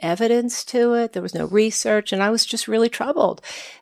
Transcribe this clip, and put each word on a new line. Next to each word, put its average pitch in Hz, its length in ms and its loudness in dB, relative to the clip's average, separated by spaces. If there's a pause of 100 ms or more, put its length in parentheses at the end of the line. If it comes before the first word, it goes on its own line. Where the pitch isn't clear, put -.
evidence 233 640 0
to 240 300 2
it. 233 180 0
There 180 100 -4
was 180 140 -8
no 165 80 -2
research. 214 680 2
And 190 80 0
I 202 100 2
was 226 140 2
just - 220 -6
really 226 220 2
troubled 240 520 0 (420)